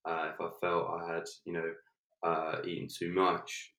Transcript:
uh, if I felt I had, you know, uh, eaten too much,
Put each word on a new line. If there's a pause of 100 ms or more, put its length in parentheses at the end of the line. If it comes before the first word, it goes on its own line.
uh,
if
I (120)
felt (120)
I
had, (220)
you
know, (500)
uh,
eaten
too
much,